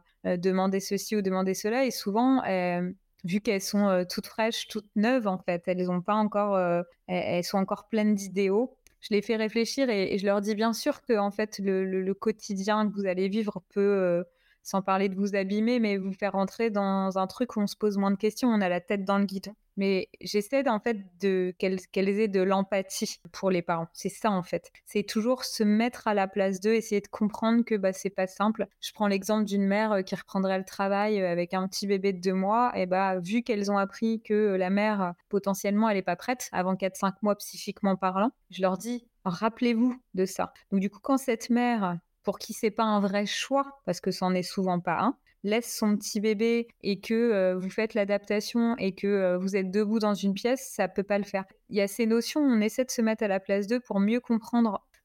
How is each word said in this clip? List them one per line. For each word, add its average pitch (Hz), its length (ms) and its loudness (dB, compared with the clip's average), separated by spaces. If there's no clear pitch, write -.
euh, 180 100 2
demandait 190 440 2
ceci 196 340 -4
ou 208 80 2
demandait 190 320 0
cela ? » 233 320 0
Et 233 60 -2
souvent, 247 500 2
euh, 180 480 0
vu 190 180 -2
qu'elles 196 200 0
sont, 202 260 2
euh, 185 220 4
toutes - 180 -8
fraîches, - 400 -2
toutes - 300 -10
neuves, 220 320 2
en 185 100 0
fait, 175 300 -4
elles 180 200 0
ont 180 120 0
pas 208 140 -2
encore, 208 420 2
euh, 175 260 2
elles, 180 300 -2
elles 175 80 0
sont - 140 -2
encore 190 280 -2
pleines 214 300 2
d'idéaux. 196 600 0
Je - 120 -12
les 202 80 2
fais 220 140 -2
réfléchir 226 520 0
et, 202 240 0
et 208 60 0
je 190 80 -4
leur 202 140 2
dis : « 208 160 0
Bien 220 160 2
sûr 277 300 -2
que, 233 140 0
en 202 140 0
fait, 214 300 -4
le, 190 240 0
le, 190 180 -2
le 190 120 -2
quotidien 214 760 -2
que 208 60 -4
vous 202 120 -2
allez 185 220 0
vivre 208 400 -2
peut, 202 120 -2
euh, 185 440 2
sans 196 180 -2
parler 190 260 2
de 185 60 -6
vous 202 220 0
abîmer, 214 420 0
mais 208 180 2
vous 190 160 -4
faire 196 200 -4
rentrer 196 380 0
dans 196 480 0
un 190 100 0
truc - 260 -4
où 214 60 -2
on 202 80 0
se - 80 -12
pose 208 220 0
moins 196 120 2
de 196 60 0
questions, 214 320 0
on 220 120 2
a 185 80 2
la 180 120 0
tête 202 240 -2
dans 196 140 2
le 202 80 2
guidon. » 196 280 -8
Mais 196 320 0
j'essaie, 233 480 -2
en 214 120 2
fait, 233 180 -2
de, 185 360 2
qu'elles, 190 280 0
qu'elles 196 340 0
aient 220 80 2
de 190 140 2
l'empathie 196 720 -2
pour 190 180 -2
les 175 120 2
parents. 170 320 -4
C'est - 160 -6
ça, - 200 -2
en 185 120 0
fait. - 280 -6
C'est 208 180 -2
toujours 226 420 -2
se - 180 -2
mettre 220 440 2
à 214 60 2
la 196 160 2
place 196 320 -2
d'eux, 214 140 2
essayer 214 260 0
de - 80 -6
comprendre 226 560 2
que, 220 120 0
bah, 190 180 0
c'est 190 160 -6
pas 190 160 -2
simple. 214 400 -2
Je - 100 -10
prends 214 140 -2
l'exemple 202 400 0
d'une 196 180 0
mère, 214 280 2
euh, 190 100 2
qui 190 120 -8
reprendrait 190 440 -2
le 190 80 -6
travail, 202 560 0
euh, 175 100 0
avec 175 220 -2
un 185 140 -2
petit 202 180 -6
bébé 196 260 0
de 180 80 -8
deux 185 140 0
mois. 214 420 2
Et 190 80 0
bah, 185 340 2
vu 202 240 -2
qu'elles 202 300 0
ont 202 60 2
appris 226 420 0
que, - 140 -2
euh, 208 240 4
la 185 100 0
mère, 202 340 2
euh, 180 80 0
potentiellement, 202 580 0
elle 208 80 2
est 185 60 0
pas 175 140 -2
prête - 360 -6
avant 185 240 0
quatre, 190 200 -2
cinq 190 260 -2
mois 202 140 2
psychiquement 190 600 -4
parlant, 190 340 0
je 180 100 -10
leur 190 160 2
dis : « 233 320 -6
Rappelez-vous 226 720 0
de 185 140 0
ça. » 185 260 -4
Donc, 196 100 2
du 202 100 0
coup, - 120 -18
quand 269 140 2
cette 233 320 -2
mère, 233 480 2
pour 202 140 -4
qui - 140 -12
c'est 214 180 -2
pas 226 140 0
un 214 160 4
vrai 202 240 0
choix, 277 640 -2
parce 175 160 -4
que 190 80 0
c'en 185 240 0
est 180 80 2
souvent 180 380 -2
pas 170 200 -2
un, 196 160 0
laisse 220 320 -2
son 208 200 2
petit 208 240 -6
bébé 226 480 0
et 196 160 -2
que, 226 140 -4
euh, 196 440 2
vous 185 100 -6
faites 220 260 -2
l'adaptation 208 840 0
et 190 180 -2
que, 202 140 -4
euh, 185 300 2
vous 190 180 -2
êtes 190 160 -2
debout 214 260 2
dans 214 160 2
une 196 200 0
pièce, 247 380 -2
ça 190 140 0
peut 185 160 -2
pas 202 160 0
le 202 60 -4
faire. 190 200 -6
Il 185 80 -6
y 202 40 4
a 202 80 2
ces 226 180 -2
notions, 233 340 0
on 247 200 4
essaie 220 240 0
de - 80 -6
se 240 100 0
mettre 220 220 2
à - 20 2
la 196 140 0
place 196 260 0
d'eux 240 140 0
pour 196 180 -4
mieux 220 220 2
comprendre. 226 640 0